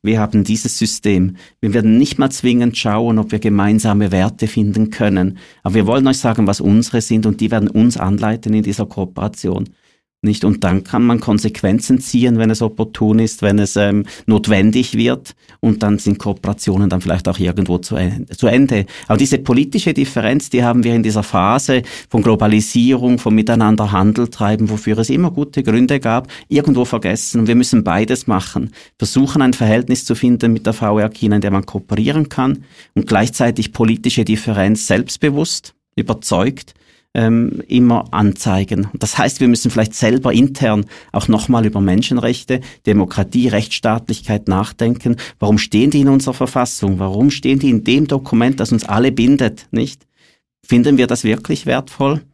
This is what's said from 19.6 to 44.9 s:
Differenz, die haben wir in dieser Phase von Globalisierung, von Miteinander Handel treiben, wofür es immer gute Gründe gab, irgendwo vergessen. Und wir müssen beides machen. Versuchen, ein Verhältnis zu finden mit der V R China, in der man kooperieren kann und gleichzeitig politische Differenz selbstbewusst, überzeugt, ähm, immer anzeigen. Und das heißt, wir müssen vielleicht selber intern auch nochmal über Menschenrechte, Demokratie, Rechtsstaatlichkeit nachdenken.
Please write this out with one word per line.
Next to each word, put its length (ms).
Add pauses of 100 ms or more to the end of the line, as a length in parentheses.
Differenz, 560
die 160
haben 180
wir 120
in 80
dieser 220
Phase 580 (260)
von 140
Globalisierung, 960
von 160
Miteinander 580
Handel 360
treiben, 420
wofür 260
es 140
immer 200
gute 320
Gründe 380
gab, 280 (200)
irgendwo 380
vergessen. 540
Und 60
wir 80
müssen 300
beides 420
machen. 440 (260)
Versuchen, 460
ein 100
Verhältnis 540
zu 80
finden 400
mit 100
der 80
V 260
R 120
China, 260
in 60
der 80
man 160
kooperieren 640
kann 340 (300)
und 120
gleichzeitig 680
politische 500
Differenz 600
selbstbewusst, 880 (220)
überzeugt, 760 (440)
ähm, 520
immer 440
anzeigen. 800
Und 80
das 160
heißt, 220
wir 80
müssen 240
vielleicht 240
selber 380
intern 540 (260)
auch 160
nochmal 360
über 160
Menschenrechte, 800 (260)
Demokratie, 600
Rechtsstaatlichkeit 1040
nachdenken. 640 (240)